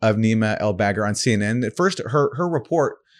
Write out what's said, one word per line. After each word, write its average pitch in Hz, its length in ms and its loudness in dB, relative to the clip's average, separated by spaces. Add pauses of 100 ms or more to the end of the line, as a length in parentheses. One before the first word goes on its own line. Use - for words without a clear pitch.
of 110 140 2
Nima 110 460 2
El-Bagir 101 440 0
on 104 100 -2
C 120 180 0
N 104 80 0
N. 113 240 -2
At 110 100 -6
first, 185 240 0
her, 143 360 0
her 175 120 -2
report 165 520 -2 (200)